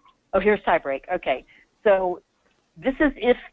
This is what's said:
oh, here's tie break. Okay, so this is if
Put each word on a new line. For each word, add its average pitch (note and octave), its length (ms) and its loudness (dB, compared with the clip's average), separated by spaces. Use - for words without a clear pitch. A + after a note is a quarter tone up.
oh, G3 80 0
here's G#3 220 0
tie F3+ 140 2
break. C#3 360 -6
Okay, C3 320 -4
so F#3+ 360 2
this A3+ 240 -4
is G3 160 2
if B3 220 2